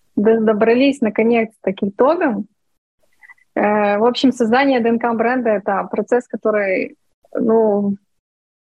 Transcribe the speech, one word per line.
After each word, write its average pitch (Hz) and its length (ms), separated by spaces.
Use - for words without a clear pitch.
Д-, 220 240
добрались 226 600
наконец-то 220 720
к 190 100
итогам. 247 640
Э, 208 420
в 220 60
общем, 247 280
создание 247 480
Д 226 100
Н 233 100
К 233 140
бренда — 233 360
это 190 400
процесс, 240 380
который, 208 680
ну, 208 640